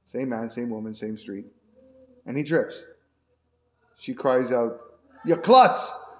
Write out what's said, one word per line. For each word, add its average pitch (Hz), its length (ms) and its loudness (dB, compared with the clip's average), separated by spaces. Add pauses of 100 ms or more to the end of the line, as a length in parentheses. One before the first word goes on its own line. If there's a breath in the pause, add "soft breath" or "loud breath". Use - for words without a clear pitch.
Same 131 240 -8
man, 113 220 -6
same 120 180 -8
woman, 110 260 -10
same 107 220 -10
street. 104 300 -12 (800)
And 123 100 -6
he 147 80 -4
trips. 151 400 -2 (1120)
She - 140 -10
cries 127 400 0
out, 117 260 0 (460)
"You 165 120 2
klutz! - 580 6 (240)